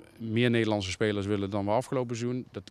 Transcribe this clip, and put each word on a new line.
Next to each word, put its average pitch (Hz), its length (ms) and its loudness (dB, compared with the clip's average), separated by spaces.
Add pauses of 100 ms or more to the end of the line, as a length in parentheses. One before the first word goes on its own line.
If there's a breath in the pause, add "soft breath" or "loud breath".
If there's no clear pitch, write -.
(160)
meer 113 340 2
Nederlandse 107 400 2
spelers 101 360 0
willen 98 240 0
dan 101 140 -2
we 101 60 0
afgelopen 123 460 -2
seizoen. 120 340 -6
Dat, 101 200 -10